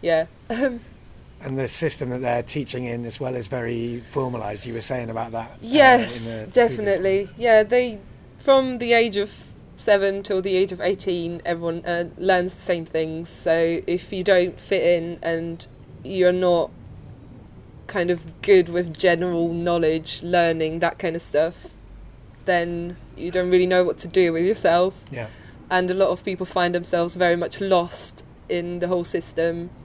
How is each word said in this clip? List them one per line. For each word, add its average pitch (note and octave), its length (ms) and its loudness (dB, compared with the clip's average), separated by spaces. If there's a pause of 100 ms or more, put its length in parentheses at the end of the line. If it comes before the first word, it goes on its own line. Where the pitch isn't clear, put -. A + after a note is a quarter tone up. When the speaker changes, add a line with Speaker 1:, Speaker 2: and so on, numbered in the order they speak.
Speaker 1:
Yeah. E3 240 0 (220)
Um, A#3+ 320 -2 (600)
Speaker 2:
And C3+ 160 -6
the C3 100 -2
system C3+ 420 -4
that B2 120 -6
they're A#2+ 200 0
teaching B2+ 440 -6
in A#2+ 180 -6
as A#2 160 -10
well B2+ 140 -6
is A#2+ 140 -8
very A#2+ 640 -6
formalised. A2+ 560 -6
You A#2 80 -8
were A2+ 60 -6
saying A#2+ 300 -6
about A2+ 220 -6
that, A2+ 200 -8
uh, - 80 -20
Speaker 1:
Yes, B3 560 4
Speaker 2:
in A3+ 80 -10
the A3+ 60 -6
previous A2 240 -10
Speaker 1:
definitely. G3 720 2
Speaker 2:
one. - 120 -18
Speaker 1:
Yeah, A3+ 240 6
they, A#3 360 0 (400)
from C4 400 4
the A#3 160 0
age A#3 220 4
of G3+ 140 -2 (460)
seven G3 460 2
till F#3+ 200 -2
the F#3+ 140 0
age F#3+ 160 2
of F3+ 80 -10
eighteen, F3 640 -2
everyone, E3+ 420 -4
uh, F3 180 -2 (140)
learns F#3 360 2
the - 60 -20
same F3 260 -2
things. D#3+ 440 -4
So E3 560 0
if F3 260 -4
you F#3 120 -6
don't F3+ 360 2
fit F#3+ 220 -2
in E3+ 400 0
and E3 440 -6 (380)
you're F3+ 280 4
not F3+ 380 2 (1160)
kind F3+ 240 -2
of E3+ 320 -4
good F#3 260 6
with E3+ 280 -4
general E3+ 560 2
knowledge, E3 720 -2
learning, E3 580 0
that E3+ 180 -2
kind E3+ 180 -4
of E3+ 60 -8
stuff, - 460 -2 (760)
then F3 520 -2 (200)
you F3 140 -8
don't F3+ 200 0
really F3+ 160 6
know F3+ 180 4
what - 140 -2
to F3+ 100 -10
do F3 240 4
with E3 140 0
yourself. F#3 480 2 (160)
Speaker 2:
Yeah. A#2+ 180 -10 (420)
Speaker 1:
And F3+ 200 0
a F#3 40 0
lot F#3+ 160 2
of F3+ 140 -6
people F#3 220 -6
find F3 280 0
themselves F3 400 -2
very F3 220 2
much - 240 -6
lost F3+ 640 -2 (240)
in F3 320 -4
the F3 80 -2
whole F3 160 0
system. E3+ 640 -4 (140)